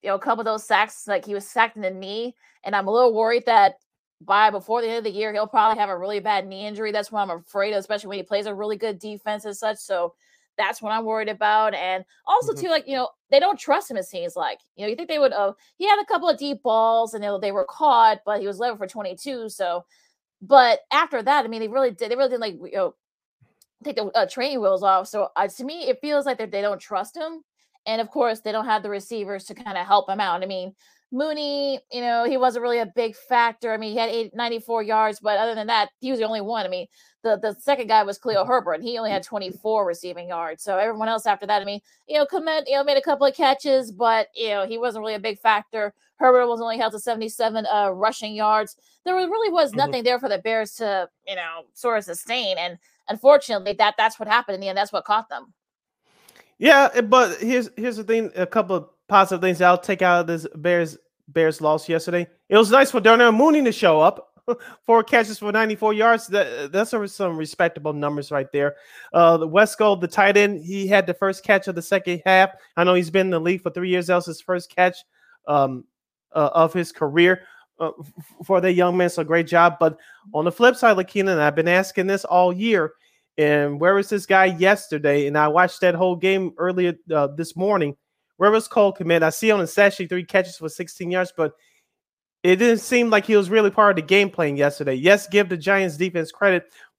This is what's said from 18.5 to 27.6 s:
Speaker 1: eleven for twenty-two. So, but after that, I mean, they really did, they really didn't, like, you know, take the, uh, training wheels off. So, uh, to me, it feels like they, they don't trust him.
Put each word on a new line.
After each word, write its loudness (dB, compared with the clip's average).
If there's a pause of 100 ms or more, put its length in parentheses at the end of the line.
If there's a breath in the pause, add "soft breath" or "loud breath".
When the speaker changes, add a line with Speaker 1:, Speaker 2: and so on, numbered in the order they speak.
Speaker 1:
eleven -6
for -10
twenty-two. -10
So, -6 (560)
but 6 (120)
after -2
that, 0
I -8
mean, -10
they -6
really -2
did, -8
they -6
really 0
didn't, -6
like, -8
you -18
know, -4 (880)
take -10
the, -2 (100)
uh, 0
training -6
wheels 0
off. 2
So, -4
uh, 0
to -14
me, -8
it -4
feels -2
like -4
they, -8
they -8
don't -4
trust -10
him. -12 (440)